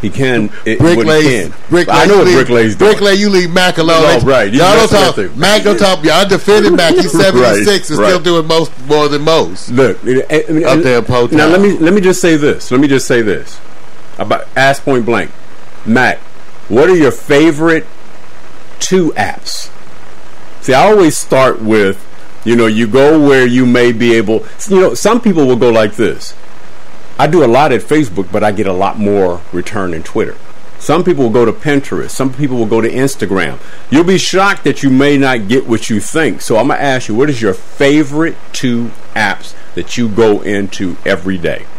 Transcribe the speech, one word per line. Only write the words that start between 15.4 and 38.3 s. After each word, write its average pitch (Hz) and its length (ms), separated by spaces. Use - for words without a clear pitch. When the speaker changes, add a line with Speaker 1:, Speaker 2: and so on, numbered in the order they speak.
Speaker 1:
Mac, 113 320
what 127 200
are 185 80
your 147 140
favorite 156 760
two 180 380
apps? - 520
See, - 100
I 156 180
always 190 240
start 131 460
with, 107 400
you 117 100
know, 117 80
you 113 220
go 139 340
where 135 260
you 123 200
may 120 260
be 117 220
able, 110 320
you 190 100
know, 170 140
some 226 260
people 165 260
will 127 100
go 123 140
like 110 260
this. 92 380
I 139 80
do 156 180
a - 20
lot 131 240
at 113 120
Facebook, 139 500
but 101 100
I 107 80
get 101 160
a 95 60
lot 92 260
more 98 440
return 90 400
in 80 120
Twitter. - 320
Some 165 260
people 147 200
will 113 60
go 120 140
to 107 80
Pinterest. 135 580
Some 135 220
people 131 240
will 117 100
go 113 140
to 110 80
Instagram. 139 720
You'll 311 140
be 185 120
shocked 190 480
that 143 180
you 139 60
may 139 300
not 127 300
get 127 180
what 113 240
you 107 100
think. 147 400
So - 160
I'm 117 120
gonna - 120
ask 131 280
you, 107 60
what 135 140
is 123 140
your 101 100
favorite 147 840